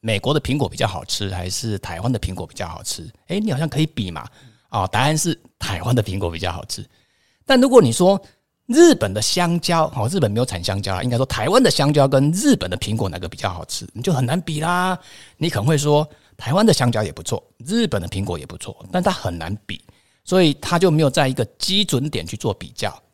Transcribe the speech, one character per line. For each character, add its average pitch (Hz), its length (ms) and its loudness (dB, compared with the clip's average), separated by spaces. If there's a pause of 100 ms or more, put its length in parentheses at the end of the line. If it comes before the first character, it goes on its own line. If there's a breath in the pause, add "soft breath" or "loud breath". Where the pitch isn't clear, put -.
美 110 180 0
国 135 160 0
的 151 60 2
苹 135 180 -2
果 127 100 0
比 - 80 -10
较 120 100 0
好 90 160 -6
吃， - 280 -6
还 90 180 -6
是 104 300 -4
台 82 240 -10
湾 123 100 0
的 110 80 -2
苹 - 140 -6
果 - 120 -8
比 - 80 -20
较 90 140 -8
好 87 140 -12
吃？” - 280 -10 (180)
哎， 185 100 -2
你 214 120 -2
好 135 80 -2
像 160 80 -2
可 143 140 -2
以 156 60 4
比 101 240 -6
嘛。 65 180 -12 (400 soft breath)
啊， 98 200 -2
答 107 120 0
案 151 160 2
是 156 240 -2 (180)
台 - 220 -6
湾 120 140 0
的 123 80 2
苹 95 160 -4
果 87 120 -2
比 82 80 -10
较 87 140 -4
好 - 140 -10
吃。 - 200 -10 (600)
但 262 120 4
如 254 120 4
果 247 100 10
你 135 100 6
说 185 300 4 (460 soft breath)
日 311 280 8
本 95 200 -2
的 104 80 -2
香 175 380 0
蕉， 165 360 0
哦， 107 160 -2
日 196 80 0
本 113 100 2
没 104 80 0
有 123 60 2
产 87 180 -6
香 98 200 -2
蕉 98 120 -4
啦， 90 80 -4
应 127 60 -2
该 120 80 0
说 131 80 2
台 113 240 -4
湾 233 140 6
的 196 80 4
香 147 200 2
蕉 143 160 4
跟 139 260 4
日 240 220 4
本 90 160 -4
的 90 60 -4
苹 107 180 -4
果 110 140 -2
哪 87 100 -8
个 85 80 -8
比 - 80 -10
较 - 140 -4
好 90 160 -8
吃， - 300 -10
你 113 80 -10
就 185 100 0
很 131 140 0
难 147 120 -2
比 156 220 -6
啦。 180 380 -2 (400 loud breath)
你 156 100 0
可 123 120 -2
能 104 40 -4
会 151 140 4
说 147 280 2 (300 soft breath)
台 - 160 -6
湾 208 140 4
的 214 40 8
香 123 220 4
蕉 110 100 0
也 90 80 -2
不 - 120 -14
错， - 200 -4 (220)
日 220 220 0
本 110 160 -2
的 85 40 -8
苹 95 160 -4
果 90 160 -4
也 78 60 -12
不 - 140 -16
错， - 180 -14 (160)
但 180 100 0
它 196 80 2
很 87 280 -6
难 85 260 -6
比， - 180 -12 (400 soft breath)
所 180 200 2
以 151 180 4
它 - 180 -2
就 180 120 4
没 151 100 4
有 147 80 4
在 139 180 2
一 131 60 0
个 127 100 -2 (160)
基 196 240 0
准 143 280 -2
点 87 160 -6
去 104 100 -8
做 107 160 -2
比 - 240 -10
较。 101 180 -6 (180)